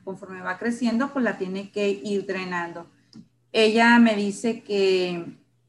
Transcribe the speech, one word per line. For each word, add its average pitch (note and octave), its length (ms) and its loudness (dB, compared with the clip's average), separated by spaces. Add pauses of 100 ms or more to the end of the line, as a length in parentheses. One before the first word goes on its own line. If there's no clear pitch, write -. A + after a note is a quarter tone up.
conforme F#3+ 380 -12
va F#3 160 -8
creciendo, A#3+ 540 -2
pues C4 120 -2
la G3 140 -2
tiene F#3+ 340 -8
que G3+ 180 -2
ir G3+ 340 -4
drenando. F3+ 640 -8 (600)
Ella A3+ 480 6
me A3+ 160 6
dice G#3 480 -4
que, F#3 640 0 (420)